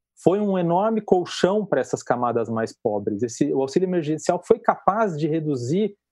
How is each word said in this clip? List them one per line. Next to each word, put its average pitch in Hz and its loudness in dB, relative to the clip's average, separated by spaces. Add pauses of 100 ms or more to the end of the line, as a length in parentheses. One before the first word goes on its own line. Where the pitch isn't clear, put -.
(220)
foi 185 4
um 202 0
enorme 190 0
colchão 190 0
para 139 0
essas 127 -4
camadas 117 -2
mais 113 -4
pobres. 104 -4
Esse, 143 -2
o 135 0
auxílio 170 0
emergencial 175 -2
foi 226 6
capaz 196 0
de 156 -2
reduzir 151 -2 (160)